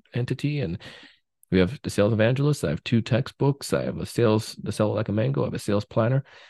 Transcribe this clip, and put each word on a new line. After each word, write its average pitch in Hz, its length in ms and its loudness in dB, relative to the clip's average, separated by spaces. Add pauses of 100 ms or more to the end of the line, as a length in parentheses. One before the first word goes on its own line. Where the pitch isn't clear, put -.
(120)
entity. 135 460 -4
And 90 200 -4 (720)
we 92 80 6
have 98 220 2
the - 80 -8
sales 104 220 2
evangelists. 131 520 2
I 80 60 0
have - 120 -4
two 113 200 2
textbooks. - 720 -2
I 67 120 0
have - 140 -6
a 87 80 -6
sales, 110 540 0
the 107 120 -6
Sell 107 180 0
It 107 60 -2
Like 107 140 -2
a - 20 -2
Mango. 123 300 0
I - 20 0
have - 100 -4
a - 60 -6
sales 104 240 -2
planner. 123 400 0 (260)